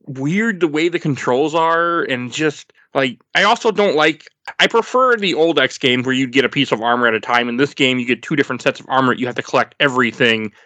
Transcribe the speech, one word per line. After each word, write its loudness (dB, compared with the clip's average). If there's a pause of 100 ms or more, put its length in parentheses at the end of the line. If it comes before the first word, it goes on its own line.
weird -2
the 2
way 0
the -8
controls 0
are, 0
and -6
just, -4 (200)
like, -2 (160)
I 2
also 2
don't 0
like, 0 (320)
I 4
prefer 2
the -2
old 2
X 0
games 0
where 0
you'd -2
get 4
a -4
piece -2
of 0
armor 2
at 2
a -2
time. 0
In -6
this 0
game, 2
you -4
get -2
two -6
different -2
sets -2
of -20
armor. 2
You -4
have -8
to -4
collect -2
everything 0 (140)